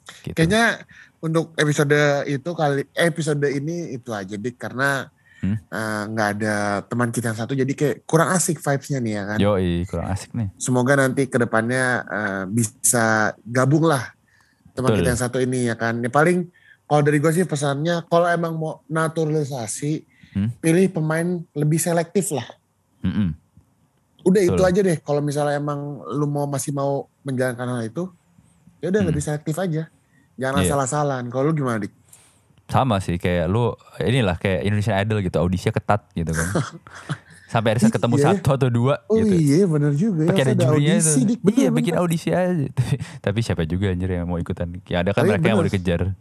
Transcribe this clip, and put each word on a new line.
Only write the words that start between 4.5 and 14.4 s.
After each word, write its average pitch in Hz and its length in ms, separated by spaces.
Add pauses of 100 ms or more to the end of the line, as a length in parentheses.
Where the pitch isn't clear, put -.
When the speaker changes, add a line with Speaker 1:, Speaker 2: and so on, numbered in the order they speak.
Speaker 2:
karena, 127 560 (260)
Speaker 1:
Hmm? 104 240
Speaker 2:
eh, 107 460
nggak 110 280
ada 107 200 (280)
teman 120 280
kita 117 180
yang 110 100
satu, 117 140
jadi 131 160
kayak 139 360
kurang 160 280
asik 175 260
vibes-nya 139 380
nih 117 160
ya 104 140
kan. 104 120
Speaker 1:
Yoi, 95 460
kurang 87 240
asik - 240
nih. 113 240
Speaker 2:
Semoga 127 380
nanti 135 320
ke 131 100
depannya, 120 480 (180)
eh, 98 440
bisa 113 580 (380)
gabung 131 420
lah 139 240 (640)